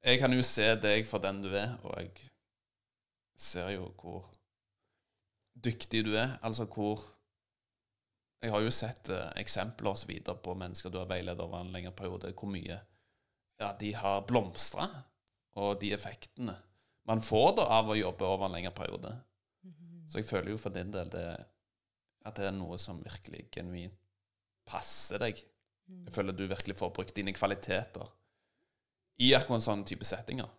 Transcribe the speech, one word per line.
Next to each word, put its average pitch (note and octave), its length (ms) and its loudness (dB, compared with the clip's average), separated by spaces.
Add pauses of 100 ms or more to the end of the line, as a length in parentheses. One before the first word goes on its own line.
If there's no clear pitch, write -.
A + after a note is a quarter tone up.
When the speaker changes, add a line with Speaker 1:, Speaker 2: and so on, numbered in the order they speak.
Speaker 1:
Jeg B2 180 8
kan B2+ 140 6
jo B2+ 100 6
se G#2+ 300 6
deg G#2+ 320 4
for G2+ 160 -2
den G2 180 0
du G2 80 -4
er, G2+ 220 0 (120)
og - 140 -6
jeg - 300 -12 (1080)
ser F2+ 360 -2
jo F#2 220 -4
hvor F2+ 320 -12 (1300)
dyktig A2+ 500 -2
du G#2+ 100 0
er. B2+ 280 2
Altså A2 260 -2
hvor, G#2 320 -2 (1400)
jeg A2+ 100 0
har G#2 80 6
jo A2 120 4
sett, - 360 -2
eh, - 260 -2
eksempler G#2 540 -2
og F#2+ 80 0
så - 140 -8
videre - 260 -6
på F2+ 160 -6
mennesker F#2 400 -6
du F#2 60 -4
har F#2 100 -6
veiledet F2+ 320 -4
over F2 220 -6
en F#2 100 -8
lengre F2+ 180 -8
periode, F2+ 420 -8
hvor G2+ 200 -8
mye, F2+ 240 -6 (840)
ja, G2+ 140 -4
de G#2 200 -4
har G2 340 2
blomstret, B2 680 2 (640)
og G2+ 260 2
de G2+ 120 0
effektene - 600 -6 (540)
man A2 160 4
får A2+ 320 8
da G#3+ 160 6
av A2+ 180 6
å G#2+ 80 4
jobbe F#2 300 2
over F#2+ 180 2
en F#2 60 0
lengre F2+ 240 -4
periode. - 380 -6 (500)
Speaker 2:
Mhm. E3+ 460 -18
Speaker 1:
Så G#2 100 -4
jeg A2 80 -4
føler F#2+ 240 0
jo G#2+ 60 -2
for G#2 120 -6
din F#2+ 220 -6
del F#2 180 -4
det, E2+ 140 -6 (1040)
at G#2 100 -12
det G2+ 100 -2
er G2 60 0
noe F2+ 260 -4
som F2+ 240 -6
virkelig - 500 -12
genuint F2 440 -8 (720)
passer - 500 -2
deg. A2+ 220 -2 (500)
Speaker 2:
Mm. F#3 160 -16
Speaker 1:
Jeg - 80 -14
føler G2 220 0
du F#2+ 120 -2
virkelig F#2+ 300 -2
får F2+ 160 -2
brukt - 220 -6
dine G2 180 -2
kvaliteter G2+ 720 0 (1120)
i B2+ 140 10
akkurat B2+ 280 6
en - 80 0
sånn G2+ 160 0
type - 200 -6
settinger. - 540 -4